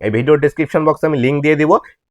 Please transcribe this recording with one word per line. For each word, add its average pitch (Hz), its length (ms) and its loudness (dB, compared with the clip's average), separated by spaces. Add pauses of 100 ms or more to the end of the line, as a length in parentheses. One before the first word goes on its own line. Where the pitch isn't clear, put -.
এই 107 120 -2
ভিডিওর 139 280 2
ডেসক্রিপশন 156 420 -2
বক্সে 156 220 0
আমি 151 160 -2
লিংক 139 200 0
দিয়ে 151 160 2
দিব। 156 120 2 (380)